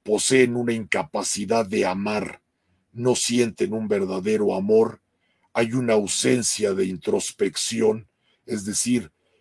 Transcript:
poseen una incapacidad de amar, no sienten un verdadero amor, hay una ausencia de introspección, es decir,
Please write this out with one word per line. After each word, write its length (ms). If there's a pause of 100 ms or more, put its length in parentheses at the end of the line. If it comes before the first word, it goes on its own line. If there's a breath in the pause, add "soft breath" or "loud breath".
poseen 540
una 180
incapacidad 880
de 220
amar, 560 (500)
no 220
sienten 580
un 160
verdadero 680
amor, 460 (520)
hay 200
una 220
ausencia 800
de 120
introspección, 1200 (400)
es 180
decir, 460 (300)